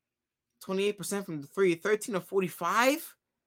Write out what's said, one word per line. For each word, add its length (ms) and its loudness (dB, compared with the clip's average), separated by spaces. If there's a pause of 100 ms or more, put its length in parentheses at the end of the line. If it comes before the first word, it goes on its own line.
(640)
Twenty-eight 340 -2
percent 280 -4
from 160 -8
the 60 -14
three, 280 2
thirteen 400 -2
of 100 -4
forty-five? 880 0 (320)